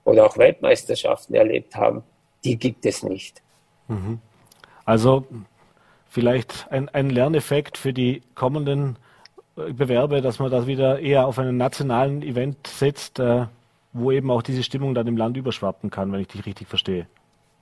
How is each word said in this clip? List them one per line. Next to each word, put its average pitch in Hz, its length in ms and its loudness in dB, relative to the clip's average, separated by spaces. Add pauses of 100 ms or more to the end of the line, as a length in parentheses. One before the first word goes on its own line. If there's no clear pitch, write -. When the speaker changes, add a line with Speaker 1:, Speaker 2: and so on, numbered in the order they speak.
Speaker 1:
oder 110 220 8
auch - 120 2
Weltmeisterschaften - 960 2
erlebt 110 440 2
haben, 110 260 0 (400)
die 127 140 0
gibt 120 280 -4
es 104 160 -2
nicht. - 400 -10 (460)
Speaker 2:
Mhm. 110 320 -6 (640)
Also 123 400 4 (840)
vielleicht 120 600 -2
ein, 139 200 -6
ein 139 200 -2
Lerneffekt 147 680 0
für 135 160 -4
die 127 300 -2 (120)
kommenden 139 640 -2 (580)
Bewerbe, 139 640 0
dass 127 180 -2
man 135 120 -2
das 123 160 0
wieder 135 320 2
eher 139 280 4
auf 127 120 -4
einen 127 160 0
nationalen 135 680 0
Event 139 440 -4
setzt, - 520 -2
äh, 123 260 2 (480)
wo 120 180 0
eben 135 200 0
auch 117 100 2
diese 127 220 -2
Stimmung 135 320 -4
dann 117 120 0
im 120 80 0
Land 117 220 -2
überschwappen 107 520 -4
kann, 98 220 -4
wenn 98 80 -4
ich 95 80 -6
dich - 180 -12
richtig 98 220 -12
verstehe. 92 400 -6 (540)